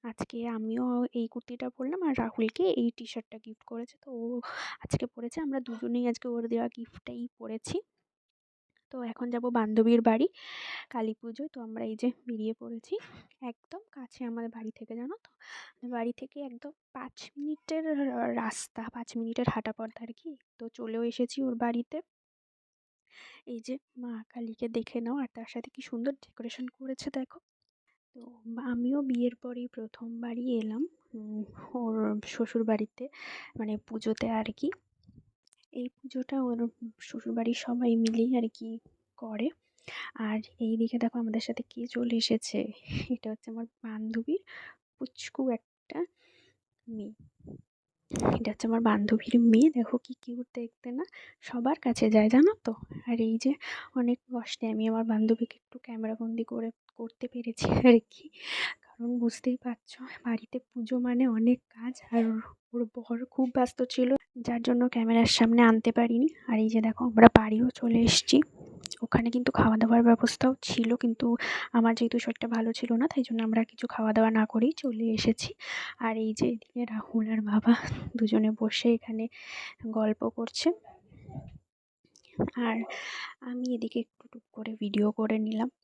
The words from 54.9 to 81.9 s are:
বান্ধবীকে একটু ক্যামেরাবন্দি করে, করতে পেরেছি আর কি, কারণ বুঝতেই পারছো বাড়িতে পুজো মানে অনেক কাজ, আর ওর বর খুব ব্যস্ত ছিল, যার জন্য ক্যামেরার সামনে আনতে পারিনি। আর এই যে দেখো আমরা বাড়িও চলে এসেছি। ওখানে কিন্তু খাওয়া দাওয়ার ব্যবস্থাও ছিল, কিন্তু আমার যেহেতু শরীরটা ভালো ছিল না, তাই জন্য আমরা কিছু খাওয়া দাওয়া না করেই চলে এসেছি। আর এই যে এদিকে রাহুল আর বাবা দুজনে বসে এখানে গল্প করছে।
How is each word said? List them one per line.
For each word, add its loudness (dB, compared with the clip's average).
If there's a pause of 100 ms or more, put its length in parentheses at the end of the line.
বান্ধবীকে 2
একটু -20 (100)
ক্যামেরাবন্দি -6
করে, -6 (300)
করতে -12
পেরেছি -6 (220)
আর 12 (140)
কি, -20 (580)
কারণ -8
বুঝতেই 0
পারছো -10 (240)
বাড়িতে -4 (120)
পুজো -4 (100)
মানে 4 (140)
অনেক 6 (160)
কাজ, -8 (200)
আর 6 (480)
ওর -2 (120)
বর -6 (160)
খুব 4 (100)
ব্যস্ত 2 (140)
ছিল, 4 (360)
যার 0
জন্য 4
ক্যামেরার 4
সামনে 6
আনতে 8
পারিনি। 4 (200)
আর 2
এই 4
যে 6
দেখো 0
আমরা 10 (100)
বাড়িও 2 (140)
চলে 4
এসেছি। 4 (640)
ওখানে 2
কিন্তু 0
খাওয়া 4
দাওয়ার 6
ব্যবস্থাও 4 (100)
ছিল, 0
কিন্তু 0 (460)
আমার 6
যেহেতু 0
শরীরটা -4
ভালো 0
ছিল -4 (100)
না, 4
তাই 0
জন্য -2
আমরা 4
কিছু -8
খাওয়া 0
দাওয়া 6
না 6
করেই 2 (100)
চলে -2 (120)
এসেছি। 0 (480)
আর -2 (100)
এই 0
যে 2
এদিকে -10 (120)
রাহুল -2 (100)
আর 0 (100)
বাবা 6 (460)
দুজনে 4 (100)
বসে 2
এখানে -6 (720)
গল্প 2
করছে। -2 (2000)